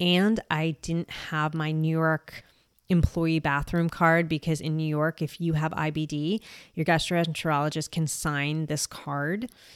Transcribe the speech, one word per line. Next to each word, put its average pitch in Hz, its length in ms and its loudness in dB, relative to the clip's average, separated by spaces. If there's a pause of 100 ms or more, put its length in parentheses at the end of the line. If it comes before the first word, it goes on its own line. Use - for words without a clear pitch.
And 185 400 4 (100)
I 156 300 -2
didn't 165 300 -4
have 156 420 -4
my 156 200 -2
New 156 180 0
York 160 520 0 (460)
employee 165 520 2
bathroom 160 500 2
card, 165 380 4
because 160 320 0
in 156 160 -2
New 160 100 -2
York, 151 340 0
if 156 200 -4
you 165 140 0
have 156 200 -2
I 156 160 -2
B 156 160 -2
D, 151 340 -2 (340)
your 160 120 -2
gastroenterologist 160 1040 0
can 165 160 -2
sign 151 600 -2
this 151 200 -4
card 151 640 -6 (260)